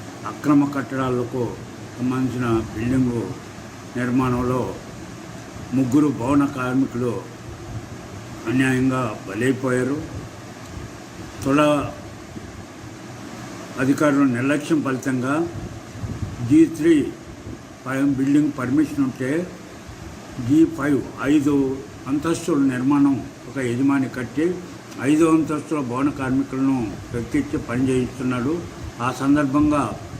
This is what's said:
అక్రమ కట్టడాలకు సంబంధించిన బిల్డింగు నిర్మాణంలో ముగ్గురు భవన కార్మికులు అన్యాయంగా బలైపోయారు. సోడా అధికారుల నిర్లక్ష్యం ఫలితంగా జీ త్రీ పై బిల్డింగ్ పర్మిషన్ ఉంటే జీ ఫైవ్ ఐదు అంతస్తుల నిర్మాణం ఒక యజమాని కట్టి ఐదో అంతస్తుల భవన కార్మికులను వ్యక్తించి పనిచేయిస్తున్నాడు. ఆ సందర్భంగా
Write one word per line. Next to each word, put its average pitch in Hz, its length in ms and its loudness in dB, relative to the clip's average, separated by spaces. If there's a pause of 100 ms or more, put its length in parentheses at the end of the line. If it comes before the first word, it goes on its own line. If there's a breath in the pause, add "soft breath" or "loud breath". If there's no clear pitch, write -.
(180)
అక్రమ 139 460 4
కట్టడాలకు 127 880 -2 (460)
సంబంధించిన 127 480 0 (280)
బిల్డింగు 120 560 0 (680)
నిర్మాణంలో 123 760 2 (1000)
ముగ్గురు 135 340 4
భవన 135 360 2
కార్మికులు 127 760 0 (1300)
అన్యాయంగా 127 720 2 (100)
బలైపోయారు. 127 760 0 (1400)
సోడా 143 480 4 (1900)
అధికారుల 139 440 4
నిర్లక్ష్యం 139 580 2
ఫలితంగా 131 640 0 (1040)
జీ 156 160 10
త్రీ 151 460 4 (720)
పై 135 160 0
బిల్డింగ్ 143 560 4
పర్మిషన్ 135 460 0
ఉంటే 135 420 -2 (1000)
జీ 156 160 8
ఫైవ్ 135 380 2 (200)
ఐదు 139 560 4 (300)
అంతస్తుల 156 500 0
నిర్మాణం 135 680 4 (220)
ఒక 120 100 -8
యజమాని 131 500 2
కట్టి 127 460 -2 (480)
ఐదో 151 300 6
అంతస్తుల 156 480 2
భవన 131 300 0
కార్మికులను 131 800 0 (200)
వ్యక్తించి 139 460 -2
పనిచేయిస్తున్నాడు. 127 1000 0 (440)
ఆ 127 100 0
సందర్భంగా 143 800 4 (280)